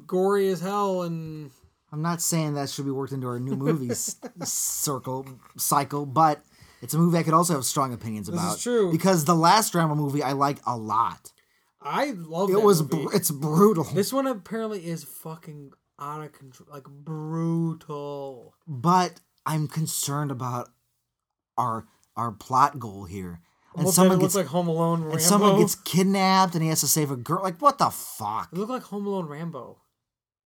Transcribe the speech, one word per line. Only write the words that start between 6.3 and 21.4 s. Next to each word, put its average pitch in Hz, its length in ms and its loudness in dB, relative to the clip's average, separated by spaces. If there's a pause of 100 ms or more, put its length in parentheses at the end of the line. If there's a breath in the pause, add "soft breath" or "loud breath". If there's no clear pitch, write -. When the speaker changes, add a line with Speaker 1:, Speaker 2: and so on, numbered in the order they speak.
Speaker 2:
it's - 140 -6
a 151 40 0
movie 170 200 4
I 165 40 2
could 160 120 2
also 175 180 4
have 135 140 -2
strong 135 260 -2
opinions 107 360 -8
Speaker 1:
This 175 120 -4
is - 20 -2
Speaker 2:
about. 190 180 -2
Speaker 1:
true. 233 300 2
Speaker 2:
Because 165 360 4
the 180 100 4
last 185 380 4
Rambo 160 200 2
movie 147 280 0
I 135 100 -2
liked 139 340 -2
a 117 80 0
lot. 107 580 -2 (500)
Speaker 1:
I 214 300 -2
love 170 360 -4
Speaker 2:
It 185 60 2
Speaker 1:
that 208 60 4
Speaker 2:
was 196 220 6
Speaker 1:
movie. 165 260 -2
Speaker 2:
br-, - 60 0
it's 190 160 0
brutal. 156 540 4
Speaker 1:
This 175 260 -2
one 269 160 0
apparently 214 600 -6
is 165 180 -8
fucking 147 680 -16 (280)
out 151 240 -8
of 151 80 -14
control, - 400 -20
like, 139 160 -16
brutal. 151 1700 -6 (120)
Speaker 2:
But 170 540 2 (260)
I'm 151 220 -2
concerned 147 600 -4
about 123 400 -6 (880)